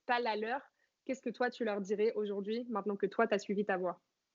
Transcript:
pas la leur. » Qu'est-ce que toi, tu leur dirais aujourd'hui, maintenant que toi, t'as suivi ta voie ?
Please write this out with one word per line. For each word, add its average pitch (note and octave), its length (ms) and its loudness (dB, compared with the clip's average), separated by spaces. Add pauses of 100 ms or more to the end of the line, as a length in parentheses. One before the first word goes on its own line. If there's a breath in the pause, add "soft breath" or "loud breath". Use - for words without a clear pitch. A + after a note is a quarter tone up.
pas B3 140 4
la A3+ 160 0
leur. » A3+ 240 -2 (460)
Qu'est-ce B3+ 160 -4
que A#3+ 80 -2
toi, B3 180 0
tu A#3+ 160 -4
leur G#3 160 0
dirais G#3 360 2
aujourd'hui, G#3+ 520 -2
maintenant G3+ 280 -2
que G3 100 0
toi, A3+ 200 4
t'as G#3+ 120 2
suivi G3+ 260 0
ta G3 120 2
voie ? F3+ 240 -2 (340)